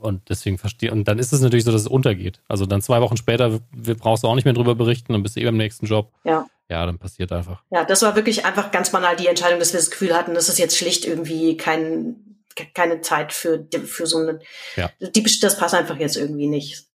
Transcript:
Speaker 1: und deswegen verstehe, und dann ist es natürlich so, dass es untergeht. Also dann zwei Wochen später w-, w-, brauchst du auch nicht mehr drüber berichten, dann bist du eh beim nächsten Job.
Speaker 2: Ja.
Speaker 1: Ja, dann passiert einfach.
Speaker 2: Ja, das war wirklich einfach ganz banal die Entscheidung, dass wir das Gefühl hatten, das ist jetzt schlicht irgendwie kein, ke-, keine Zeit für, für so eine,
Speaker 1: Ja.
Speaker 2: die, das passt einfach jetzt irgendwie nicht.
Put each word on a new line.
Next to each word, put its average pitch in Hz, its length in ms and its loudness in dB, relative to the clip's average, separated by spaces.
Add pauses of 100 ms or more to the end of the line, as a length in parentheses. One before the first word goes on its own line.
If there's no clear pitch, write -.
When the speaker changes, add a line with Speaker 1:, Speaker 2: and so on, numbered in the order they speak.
Speaker 1:
und 101 280 -6
deswegen 101 280 -2
verstehe, 110 340 -4
und 107 160 -2
dann 107 120 2
ist 123 140 -2
es 143 80 4
natürlich 120 240 6
so, 117 60 4
dass 110 100 4
es 104 60 -2
untergeht. 101 600 0
Also 98 180 -2
dann 98 160 0
zwei 120 200 4
Wochen 120 160 2
später 117 360 2
w-, 110 60 -2 (120)
w-, 117 220 -4
brauchst 110 300 0
du - 40 2
auch 113 80 4
nicht 120 100 2
mehr 135 80 6
drüber 120 220 2
berichten, 120 380 0
dann 104 100 2
bist 107 120 -6
du 113 40 -8
eh 113 60 -2
beim 113 120 2
nächsten 110 280 -4
Job. 107 260 0 (140)
Speaker 2:
Ja. 160 200 0 (240)
Speaker 1:
Ja, 85 160 -2
dann 87 140 -4
passiert 92 320 -8
einfach. 87 400 -8
Speaker 2:
Ja, 175 140 0
das 190 160 2
war 208 160 4
wirklich 220 280 0
einfach 190 260 -2
ganz 185 200 0
banal 180 240 2
die 175 120 0
Entscheidung, 175 320 2
dass 170 120 0
wir 180 80 0
das 165 100 0
Gefühl 180 260 0
hatten, 170 180 0
das 170 160 0
ist 170 100 0
jetzt 160 180 2
schlicht 180 280 -2
irgendwie 160 500 0
kein, 160 840 -4 (140)
ke-, - 180 -12
keine 170 260 0
Zeit 151 320 -2
für, 160 340 -2 (200)
für - 200 -8
so 165 120 0
eine, 160 220 -2 (360)
Speaker 1:
Ja. 87 240 -2
Speaker 2:
die, 190 240 0 (160)
das 202 180 2
passt 175 180 0
einfach 165 220 0
jetzt 147 200 -2
irgendwie 147 300 -4
nicht. 147 480 -6